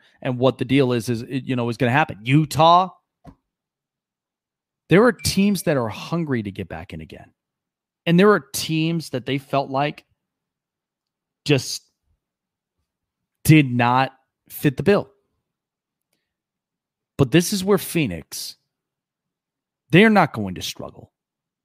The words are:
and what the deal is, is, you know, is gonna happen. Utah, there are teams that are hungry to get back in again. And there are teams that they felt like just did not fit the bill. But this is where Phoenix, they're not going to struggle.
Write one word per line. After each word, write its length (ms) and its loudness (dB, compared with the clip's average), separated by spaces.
and 160 -6
what 200 2
the 60 -4
deal 280 2
is, 160 -4
is, 180 -4
you 300 -6
know, 120 -4
is 100 -6
gonna 120 0
happen. 320 0
Utah, 680 4
there 140 4
are 100 4
teams 520 -2
that 120 -2
are 120 -2
hungry 560 -6
to 80 -8
get 160 -10
back 240 -14
in 80 -12
again. 320 -20
And 140 4
there 100 6
are 220 0
teams 580 -4
that 160 -8
they 120 -4
felt 320 -4
like 340 -6
just 360 -2
did 260 6
not 420 0
fit 260 -4
the 60 -8
bill. 280 0
But 140 0
this 240 2
is 100 -6
where 140 2
Phoenix, 800 -6
they're 200 6
not 240 2
going 220 -8
to 60 -14
struggle. 500 -16